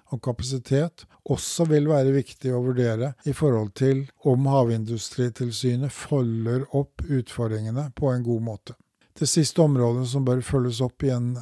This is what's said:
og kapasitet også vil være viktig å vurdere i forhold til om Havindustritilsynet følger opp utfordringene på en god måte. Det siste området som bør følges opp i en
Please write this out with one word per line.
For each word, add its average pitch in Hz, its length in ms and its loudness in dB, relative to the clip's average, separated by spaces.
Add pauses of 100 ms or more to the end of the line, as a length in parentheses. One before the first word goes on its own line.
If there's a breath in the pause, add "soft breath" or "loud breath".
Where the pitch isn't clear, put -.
(160 soft breath)
og 113 80 -8
kapasitet 131 800 -2 (240 soft breath)
også - 420 -2
vil 151 220 4
være 135 240 4
viktig 127 400 -2
å 123 160 0
vurdere 123 400 0 (160)
i 139 100 -2
forhold 113 400 2
til 135 280 2 (200)
om 135 240 4
Havindustritilsynet 120 1400 0
følger 117 760 -2
opp - 320 -2
utfordringene 117 920 -4
på 143 220 0
en 123 100 -2
god 117 220 -2
måte. 110 300 -12 (400 soft breath)
Det 151 120 0
siste 165 320 2
området 127 480 2
som 135 160 -2
bør 127 200 0
følges 123 400 0
opp - 200 -6
i 135 40 2
en 123 220 -2 (100)